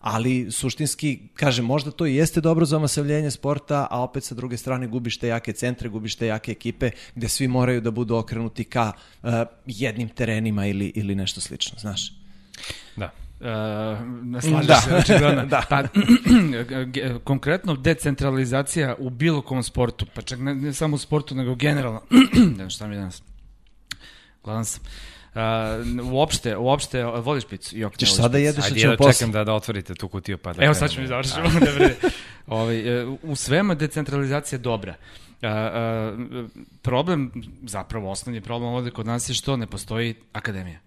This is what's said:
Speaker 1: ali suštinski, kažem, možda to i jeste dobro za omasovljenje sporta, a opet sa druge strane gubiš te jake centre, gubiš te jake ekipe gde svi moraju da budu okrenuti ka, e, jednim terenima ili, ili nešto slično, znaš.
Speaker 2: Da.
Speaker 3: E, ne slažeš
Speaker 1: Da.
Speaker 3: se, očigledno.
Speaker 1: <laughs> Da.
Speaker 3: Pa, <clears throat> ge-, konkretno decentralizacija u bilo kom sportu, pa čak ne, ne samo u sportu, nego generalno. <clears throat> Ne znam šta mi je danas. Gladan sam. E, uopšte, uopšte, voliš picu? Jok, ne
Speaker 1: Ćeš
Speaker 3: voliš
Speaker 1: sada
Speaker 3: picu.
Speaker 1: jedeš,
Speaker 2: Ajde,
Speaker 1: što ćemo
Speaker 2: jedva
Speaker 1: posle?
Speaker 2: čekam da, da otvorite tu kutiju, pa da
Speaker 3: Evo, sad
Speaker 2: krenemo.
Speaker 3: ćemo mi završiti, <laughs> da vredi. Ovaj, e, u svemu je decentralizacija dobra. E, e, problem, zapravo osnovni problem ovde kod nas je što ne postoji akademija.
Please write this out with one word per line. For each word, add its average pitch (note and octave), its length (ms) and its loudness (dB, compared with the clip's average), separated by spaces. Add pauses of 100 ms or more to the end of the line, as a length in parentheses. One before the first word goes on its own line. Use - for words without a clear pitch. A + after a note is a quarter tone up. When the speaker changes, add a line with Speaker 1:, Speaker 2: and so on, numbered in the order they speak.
Speaker 1:
ali A#2 500 0
suštinski, C#3 680 -2 (140)
kažem, B2 320 2
možda C#3 260 0
to E3+ 140 -2
i C3+ 100 2
jeste D#3+ 260 4
dobro E3 240 6
za D3+ 120 2
omasovljenje D3 540 0
sporta, C#3+ 580 -2
a B2 120 -2
opet B2+ 220 -4
sa B2 120 -10
druge B2 220 -6
strane B2+ 300 -4
gubiš A#2+ 300 -4
te A#2+ 100 -4
jake A2+ 260 -2
centre, B2 360 -4
gubiš G#2+ 260 -6
te A#2 120 -2
jake A2 240 -4
ekipe A#2 380 -4 (240)
gde A#2+ 140 -6
svi C3+ 200 0
moraju B2 340 2
da A2+ 100 0
budu A2+ 240 0
okrenuti A2+ 480 -4
ka, A2+ 280 0 (320)
e, A#2 40 -4 (380)
jednim A2+ 440 -4
terenima A2 560 -2
ili, G2 220 0
ili G2+ 280 -2
nešto F#2+ 260 -4
slično, - 380 -8
znaš. - 340 -8 (840)
Speaker 2:
Da. G2+ 160 -8 (300)
Speaker 3:
E, B2+ 60 -8 (760)
ne B2 180 -6
slažeš D3+ 260 2
Speaker 1:
Da. D3+ 100 10
Speaker 3:
se, B2 180 4
očigledno. C#3+ 520 6
Speaker 1:
<laughs> - 0 -
Da. B2+ 200 2
Speaker 3:
Pa, C#3 160 2
<clears throat> - 20 -2 (1000)
ge-, B2+ 340 -4
konkretno D3+ 560 0
decentralizacija C3+ 1200 0
u C3 120 -6
bilo C#3+ 320 0
kom B2+ 220 -2
sportu, - 440 -2
pa - 140 -10
čak B2 180 -10
ne, C#3 160 -2
ne C#3 180 -4
samo D3+ 220 0
u C3 40 -2
sportu, D3 360 -2
nego B2+ 200 -2
generalno. B2+ 460 0 (280)
<clears throat> A#3 180 8
Ne B2+ 80 2
znam F#2 140 -10
šta G#2+ 180 -10
mi G#2 80 -8
je G2+ 40 -6
danas. F#2 220 -8 (1200)
Gladan A2 220 -6
sam. - 180 -10 (500)
E, A2+ 60 -6 (640)
uopšte, B2+ 540 0
uopšte, B2+ 460 0
voliš A#2 420 -2
picu? - 320 -12
Jok, G#2+ 160 -4
ne - 40 -18
Speaker 1:
Ćeš A#2 120 2
Speaker 3:
voliš - 80 4
Speaker 1:
sada A#2+ 120 6
Speaker 3:
picu. C#3 100 4
Speaker 1:
jedeš, C#3+ 180 2
Speaker 2:
Ajde, A#2+ 120 0
Speaker 1:
što A2+ 100 0
ćemo A2+ 120 8
Speaker 2:
jedva A2+ 60 2
Speaker 1:
posle? C#3 180 8
Speaker 2:
čekam A2+ 160 0
da, G#2+ 120 0
da A2 100 0
otvorite G2+ 420 -4
tu G2 120 -10
kutiju, F#2+ 300 -8
pa F2 160 -10
da - 100 2
Speaker 3:
Evo, D3 100 8
sad D3 160 2
Speaker 2:
krenemo. C3 180 -6
Speaker 3:
ćemo B2+ 120 -2
mi C3+ 40 -2
završiti, E3 360 2
<laughs> - 60 8
da D4 80 2
vredi. D4+ 220 6 (520)
Ovaj, A2+ 520 0
e, A#2 60 -4 (180)
u D3+ 120 -4
svemu D#3 360 2
je E3 60 2
decentralizacija C#3+ 840 -4
dobra. G#2+ 360 -4 (460)
E, A#2+ 60 -4
e, A2 680 -2 (680)
problem, C#3 500 0 (320)
zapravo G2+ 480 -8
osnovni A2+ 300 -8
problem A#2+ 280 -6
ovde B2 220 -4
kod A2 140 -8
nas A#2 240 -4
je B2+ 40 -2
što C3+ 240 -2
ne A2+ 100 -4
postoji A2+ 480 -4 (180)
akademija. F#2 540 -8